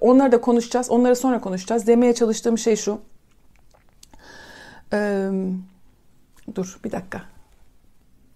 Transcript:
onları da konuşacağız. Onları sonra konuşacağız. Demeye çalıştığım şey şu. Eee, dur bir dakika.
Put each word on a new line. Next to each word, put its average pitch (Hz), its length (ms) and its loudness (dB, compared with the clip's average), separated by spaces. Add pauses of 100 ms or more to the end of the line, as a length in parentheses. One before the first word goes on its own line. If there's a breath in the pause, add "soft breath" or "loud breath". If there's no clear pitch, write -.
onları 262 300 4
da 240 100 4
konuşacağız. 240 480 0
Onları 247 260 4
sonra 247 260 -2
konuşacağız. 196 460 -4
Demeye 233 260 4
çalıştığım 233 440 0
şey 220 180 0
şu. 208 240 -6 (1900 loud breath)
Eee, 202 360 -2 (1300)
dur 185 280 -8
bir 208 80 -10
dakika. 185 300 -12 (1120)